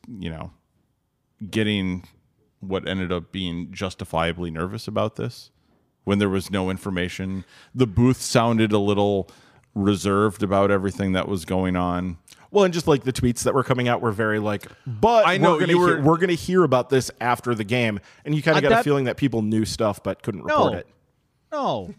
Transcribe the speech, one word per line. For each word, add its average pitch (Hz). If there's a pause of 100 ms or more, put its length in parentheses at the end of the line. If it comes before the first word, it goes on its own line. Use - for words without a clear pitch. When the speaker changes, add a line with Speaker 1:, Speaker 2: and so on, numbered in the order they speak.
Speaker 1:
you 90
know, 80 (960)
getting 98 (540)
what 92
ended 92
up 85
being 87
justifiably 87
nervous 92
about 107
this - (520)
when 101
there 101
was 92
no 92
information. 92 (280)
The 127
booth 120
sounded 113
a 107
little 101 (440)
reserved 101
about 98
everything 95
that 92
was 87
going 92
on. 90 (340)
Speaker 2:
Well, 196
and 180
just, 170
like, 147
the 131
tweets 120
that 120
were 131
coming 123
out 120
were 113
very, 107
like, 104 (200)
"But 208
Speaker 1:
I 180
know, 170
Speaker 2:
we're 156
gonna 175
Speaker 1:
you 175
were 175
Speaker 2:
hear, 151
we're 160
gonna 180
hear 180
about 127
this 131
after 120
the 110
game." 110 (240)
And 147
you 151
kinda 156
Speaker 3:
Uh, -
Speaker 2:
got 143
a 165
Speaker 3:
that -
Speaker 2:
feeling 139
that 120
people 117
knew 110
stuff 104
but -
couldn't 92
Speaker 3:
No. 302 (120)
Speaker 2:
report 117
it. - (640)
Speaker 3:
No. 196